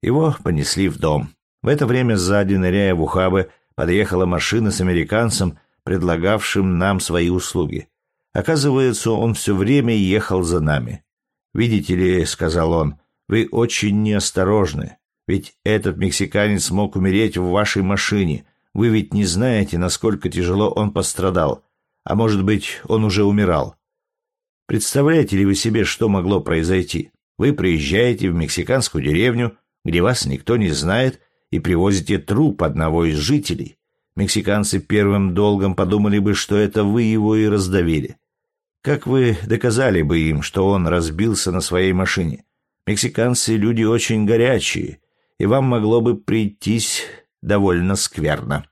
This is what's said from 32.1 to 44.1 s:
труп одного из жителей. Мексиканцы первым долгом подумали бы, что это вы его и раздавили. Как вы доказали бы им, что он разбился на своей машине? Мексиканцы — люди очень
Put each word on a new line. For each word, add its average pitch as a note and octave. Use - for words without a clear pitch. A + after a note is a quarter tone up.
труп G#2
одного D#2+
из D#2
жителей. F2
Мексиканцы G2+
первым G2+
долгом G2
подумали G#2
бы, G2+
что -
это G#2
вы G#2+
его A2
и G#2+
раздавили. F#2
Как D3
вы B2
доказали A2
бы D#2+
им, D#2
что F#2+
он F#2
разбился F2
на F2+
своей F#2
машине? F#2
Мексиканцы — A2+
люди A2
очень A2